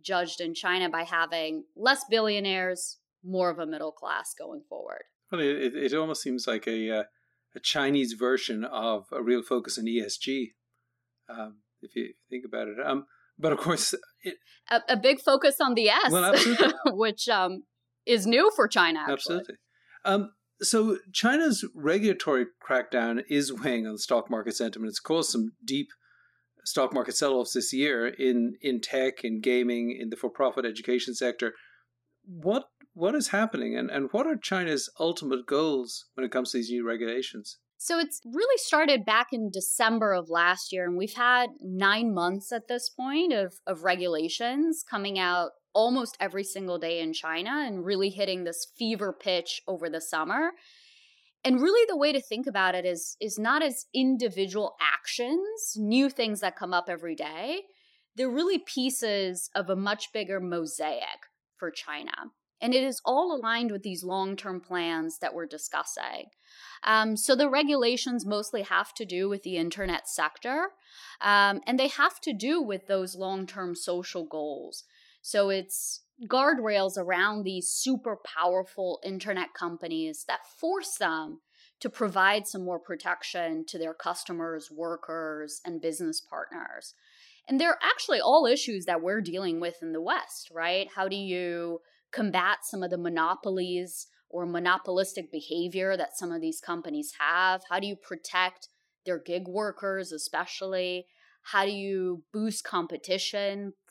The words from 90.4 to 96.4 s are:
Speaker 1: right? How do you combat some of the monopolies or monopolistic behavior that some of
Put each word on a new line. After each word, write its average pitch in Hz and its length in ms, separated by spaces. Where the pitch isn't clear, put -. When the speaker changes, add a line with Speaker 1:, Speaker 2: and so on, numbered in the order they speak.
Speaker 1:
right? 180 420
How 190 120
do 196 100
you 175 600
combat 190 480
some 196 200
of 175 80
the 180 60
monopolies 180 960
or 175 160
monopolistic 180 840
behavior 175 640
that - 200
some 175 140
of 165 100